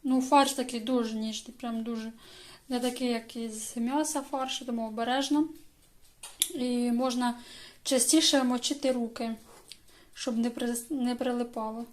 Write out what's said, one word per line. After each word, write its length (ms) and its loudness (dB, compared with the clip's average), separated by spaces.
Ну, 180 4
фарш 300 6
такий 280 -4
дуже 340 0
ніжний, 460 -6
прям 220 -4
дуже 300 -6
не 120 -2
такий, 280 0
як 280 -4
із 400 -8
м'яса 540 0
фарш, 360 -4
тому 220 -4
обережно. 600 2
І 380 0
можна 420 2
частіше 600 4
мочити 500 0
руки, 420 -2
щоб 240 -2
не 120 2
при-, 260 -2
не 240 0
прилипало. 800 -2